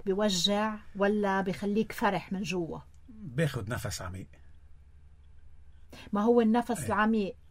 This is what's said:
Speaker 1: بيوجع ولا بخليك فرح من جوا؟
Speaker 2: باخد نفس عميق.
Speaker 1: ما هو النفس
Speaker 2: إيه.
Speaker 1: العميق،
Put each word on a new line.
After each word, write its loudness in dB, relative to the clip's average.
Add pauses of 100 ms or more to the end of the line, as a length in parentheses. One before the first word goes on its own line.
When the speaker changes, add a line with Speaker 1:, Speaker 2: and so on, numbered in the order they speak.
Speaker 1:
بيوجع 2 (200)
ولا 2
بخليك 0
فرح 0
من -4
جوا؟ -4 (300)
Speaker 2:
باخد -4
نفس -6
عميق. -10 (1900)
Speaker 1:
ما 0
هو 6
النفس 4
Speaker 2:
إيه. -6
Speaker 1:
العميق، 2 (160)